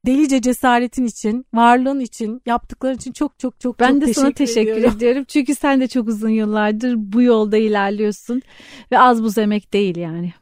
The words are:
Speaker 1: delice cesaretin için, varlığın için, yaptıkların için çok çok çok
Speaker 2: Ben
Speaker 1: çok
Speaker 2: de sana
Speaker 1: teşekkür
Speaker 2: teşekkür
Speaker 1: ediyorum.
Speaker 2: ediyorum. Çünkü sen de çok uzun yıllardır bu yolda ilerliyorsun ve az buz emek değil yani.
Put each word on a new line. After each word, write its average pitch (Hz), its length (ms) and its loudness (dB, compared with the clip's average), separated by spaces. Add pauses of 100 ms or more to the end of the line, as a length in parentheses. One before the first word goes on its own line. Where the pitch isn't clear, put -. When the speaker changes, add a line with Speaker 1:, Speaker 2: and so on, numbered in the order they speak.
Speaker 1:
delice 269 340 2
cesaretin 247 640 0
için, 226 480 -6
varlığın 254 460 4
için, 233 460 -8
yaptıkların 247 500 -4
için 247 160 -14
çok - 260 -6
çok - 220 -8
çok 240 200 -6
Speaker 2:
Ben 254 120 4
Speaker 1:
çok 277 80 2
Speaker 2:
de 262 140 0
sana 277 180 0
Speaker 1:
teşekkür 240 220 -2
Speaker 2:
teşekkür 220 180 0
Speaker 1:
ediyorum. 220 240 0
Speaker 2:
ediyorum. 247 320 0
Çünkü 294 260 -2
sen 269 260 0
de 254 80 -2
çok 226 200 -4
uzun 220 200 -4
yıllardır 214 680 -2
bu 214 260 0
yolda 220 340 2
ilerliyorsun 208 840 -2 (500)
ve 247 60 4
az 247 240 6
buz 220 160 0
emek 208 340 -2
değil 196 240 0
yani. 170 460 -8